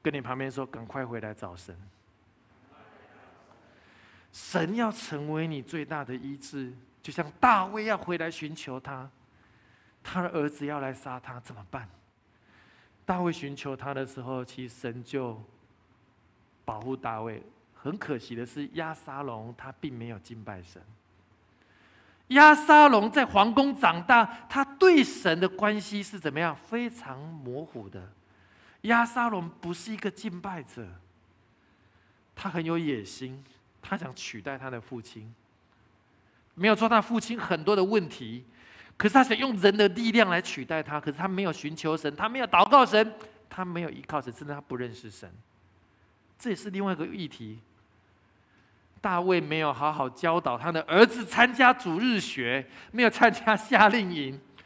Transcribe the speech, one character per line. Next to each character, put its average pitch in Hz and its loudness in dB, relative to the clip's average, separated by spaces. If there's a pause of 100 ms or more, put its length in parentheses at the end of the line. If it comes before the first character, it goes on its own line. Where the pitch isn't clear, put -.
跟 147 -4
你 143 -8
旁 127 -8
边 135 -8
说 131 -10
，“赶 113 -16
快 135 -10
回 117 -10
来 107 -12
找 92 -16
神。” 90 -20 (2500)
神 175 -4
要 233 -2
成 151 -8
为 156 -4
你 156 -6
最 151 -10
大 147 -8
的 127 -10
医 135 -10
治， 135 -12 (300)
就 151 -16
像 151 -6 (100)
大 214 4
卫 214 -8
要 214 -2
回 175 -6
来 165 -6
寻 156 -12
求 131 -12
他， 131 -14 (920)
他 - -4
的 175 -2
儿 156 -2
子 147 -10
要 147 -6
来 135 -6
杀 127 -14
他， 123 -16
怎 117 -18
么 104 -18
办？ 123 -14 (1160)
大 180 -2
卫 175 0
寻 139 -10
求 135 -10
他 135 -10
的 135 -6
时 131 -16
候， 127 -8
其 127 -14
实 113 -18
神 120 -10
就 120 -8 (1200)
保 110 -10
护 127 -8
大 117 -8
卫。 110 -10 (320)
很 165 -10
可 151 -6
惜 117 -12
的 120 -8
是， 143 -10
押 160 -8
沙 143 -14
龙 117 -12
他 135 -16
并 143 -10
没 117 -12
有 117 -12
敬 113 -18
拜 95 -14
神。 87 -20 (1500)
押 294 12
沙 302 10
龙 220 6
在 247 2
皇 208 4
宫 277 4
长 170 2
大， 233 8 (240)
他 277 0
对 330 6
神 175 0
的 185 2
关 208 0
系 208 -8
是 196 -14
怎 151 -4
么 139 -4
样？ 165 -2
非 233 -6
常 135 -14
模 147 -12
糊 113 -14
的。 92 -16 (760)
押 233 2
沙 240 -2
龙 180 -6 (100)
不 175 -8
是 220 -12
一 214 -8
个 202 -6
敬 185 -10
拜 180 -10
者， 113 -16 (1500)
他 - -8
很 165 -4
有 165 -2
野 143 -4
心， 131 -14 (400)
他 - -4
想 135 -10
取 - -14
代 139 -10
他 135 -10
的 123 -10
父 117 -12
亲。 110 -18 (1200)
没 185 0
有 220 6
错， 226 2
他 226 4
父 226 -2
亲 226 -6
很 165 -4
多 202 4
的 196 4
问 190 0
题， 120 -12 (520)
可 - 2
是 - -2
他 262 8
想 247 0
用 254 -2
人 196 4
的 208 6
力 220 -2
量 214 6
来 175 2
取 - -8
代 160 -4
他， 151 -6
可 151 -6
是 139 -6
他 175 -4
没 190 -2
有 180 -2
寻 151 -8
求 160 -2
神， 147 -6
他 202 -4
没 240 -6
有 247 -2
祷 185 6
告 269 10
神， 214 4 (380)
他 185 -8
没 170 -8
有 165 -8
依 139 -14
靠 202 -4
神， 120 -12
甚 147 -16
至 147 -10
他 143 -12
不 131 -12
认 120 -8
识 - -18
神。 101 -20 (1120)
这 247 -6
也 185 -2
是 208 -12
另 196 -4
外 196 0
一 175 -2
个 147 -6
议 190 -10
题。 113 -14 (1400)
大 180 -2
卫 180 2
没 156 -4
有 156 0
好 143 -2
好 143 -4
教 165 -2
导 127 -4
他 147 -6
的 160 -2
儿 180 8
子 240 -4
参 240 4
加 254 6
主 175 -4
日 226 2
学， 131 -4 (280)
没 240 2
有 226 6
参 226 6
加 - 0
夏 214 6
令 202 0
营， 139 -6 (260)